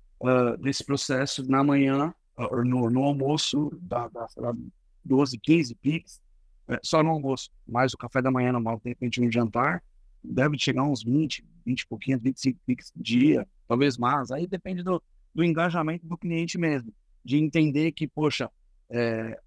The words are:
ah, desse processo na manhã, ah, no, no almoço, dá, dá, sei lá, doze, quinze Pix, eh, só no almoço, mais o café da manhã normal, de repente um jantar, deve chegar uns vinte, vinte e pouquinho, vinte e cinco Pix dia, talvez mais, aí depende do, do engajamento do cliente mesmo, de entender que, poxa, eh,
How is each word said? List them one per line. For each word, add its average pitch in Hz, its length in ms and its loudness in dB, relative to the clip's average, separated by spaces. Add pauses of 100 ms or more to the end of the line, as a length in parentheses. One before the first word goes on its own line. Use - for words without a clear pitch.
(220)
ah, 123 360 2
desse 135 260 -4
processo 139 680 -2
na 135 140 4
manhã, 139 500 2 (220)
ah, 117 220 -4
no, 123 320 2
no 127 140 2
almoço, 143 680 0 (100)
dá, 123 280 -6
dá, 117 180 -12
sei - 160 -14
lá, 120 100 -4 (480)
doze, 135 360 2
quinze 143 380 2
Pix, - 440 -6 (480)
eh, 120 160 -4
só 160 180 4
no 160 100 4
almoço, 135 380 -2 (160)
mais 127 280 0
o - 40 -14
café - 240 -4
da 131 100 2
manhã 127 200 2
normal, 113 320 -2
de 123 60 -8
repente 123 320 -4
um 120 100 4
jantar, 120 500 0 (400)
deve 147 380 0
chegar 131 240 0
uns 135 200 -2
vinte, 135 420 -2 (200)
vinte 127 160 -2
e - 60 -10
pouquinho, 127 320 -2
vinte 127 180 -2
e - 40 -12
cinco 131 240 -2
Pix - 280 -4
dia, 127 540 2 (200)
talvez 123 300 2
mais, 127 340 0
aí 156 160 -4
depende 185 360 -8
do, 175 180 -2 (320)
do 160 100 0
engajamento 165 640 0
do 170 100 -8
cliente 170 400 -4
mesmo, 147 360 -2 (300)
de 127 140 0
entender 156 540 2
que, - 160 -6
poxa, 147 420 -2 (400)
eh, 113 580 -4